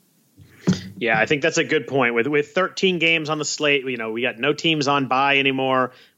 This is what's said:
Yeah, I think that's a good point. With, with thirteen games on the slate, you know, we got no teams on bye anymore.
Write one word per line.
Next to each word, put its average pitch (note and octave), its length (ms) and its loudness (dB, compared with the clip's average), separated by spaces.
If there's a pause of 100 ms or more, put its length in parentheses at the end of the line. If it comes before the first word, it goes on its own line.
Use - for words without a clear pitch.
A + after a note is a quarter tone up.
(960)
Yeah, A2+ 200 0
I A2 100 2
think D3+ 160 0
that's E3 140 0
a D#3+ 60 2
good C#3+ 240 -2
point. B2+ 260 2
With, A#2 140 2
with D3 240 0
thirteen F#3 480 0
games D#3+ 300 0
on D#3 100 -2
the D3 60 -4
slate, C#3+ 400 0
you C3 100 -6
know, A2+ 160 -6
we A#2 100 -4
got A#2+ 160 -4
no C3+ 140 -2
teams D3+ 380 0
on C#3+ 180 2
bye C#3 300 2
anymore. C3 560 0 (240)